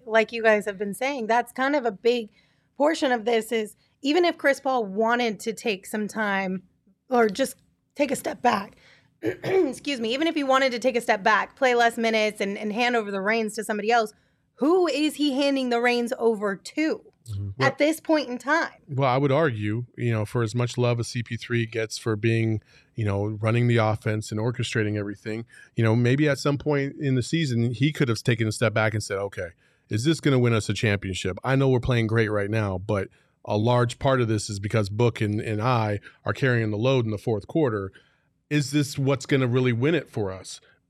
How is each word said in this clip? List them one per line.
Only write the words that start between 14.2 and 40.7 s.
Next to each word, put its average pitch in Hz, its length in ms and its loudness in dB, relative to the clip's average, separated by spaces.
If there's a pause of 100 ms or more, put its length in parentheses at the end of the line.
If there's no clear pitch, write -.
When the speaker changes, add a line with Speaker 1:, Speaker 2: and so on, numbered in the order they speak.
Speaker 1:
who 339 320 4
is 294 280 -2
he 285 180 0
handing 269 360 0
the 233 100 0
reins 240 380 0
over 208 380 0
to - 460 -4 (300)
Speaker 2:
Mm-hmm. 101 280 -8
Speaker 1:
at 269 200 0
Speaker 2:
Well, 294 80 4
Speaker 1:
this 311 120 0
point 302 300 0
in 247 80 -6
time? 302 320 0 (180)
Speaker 2:
Well, 135 220 0
I 123 80 2
would 143 140 2
argue, 120 540 0 (120)
you 120 140 -2
know, 107 140 0
for 120 180 -2
as 107 100 -4
much 120 240 -2
love 120 220 0
as 113 80 -4
C 120 160 -6
P 113 140 -8
three 120 280 -2
gets 110 320 -6
for 110 180 -2
being, 113 460 0 (320)
you 113 100 -4
know, 101 220 0 (160)
running 120 260 2
the 117 100 4
offense 107 540 0
and 107 80 -4
orchestrating 113 560 -2
everything, 104 500 -8 (300)
you 120 80 2
know, 113 120 4
maybe 131 340 2
at 139 80 0
some 143 220 0
point 139 400 -2
in 139 160 0
the 123 80 2
season, 127 480 0
he 127 200 2
could 143 180 0
have 110 120 0
taken 117 260 0
a 107 40 0
step 107 240 0
back 107 180 2
and 104 80 -2
said, 98 160 -6
"Okay, 98 300 -6 (420)
is 110 140 -2
this 156 160 2
gonna 139 180 4
win 120 160 4
us 110 160 0
a 104 60 -2
championship? 98 680 -2
I 131 120 0
know 135 120 2
we're 127 120 4
playing 117 260 0
great 110 240 2
right 101 220 -2
now, 104 260 0
but 104 300 -2 (360)
a 107 140 -2
large 120 400 2
part 131 240 2
of 113 60 2
this 107 200 -2
is 101 120 -8
because 104 300 0
Book 113 300 0
and, 107 220 0
and 107 220 -4
I 110 380 0 (240)
are 107 80 -2
carrying 117 360 2
the 104 80 -2
load 127 280 2
in 110 60 -4
the 104 60 -4
fourth 107 300 -4
quarter." 107 440 0 (580)
Is 147 220 0
this 147 260 0
what's 135 280 0
gonna 135 220 2
really 127 260 2
win 139 220 0
it - 140 -4
for 101 220 -4
us? - 280 -14 (300)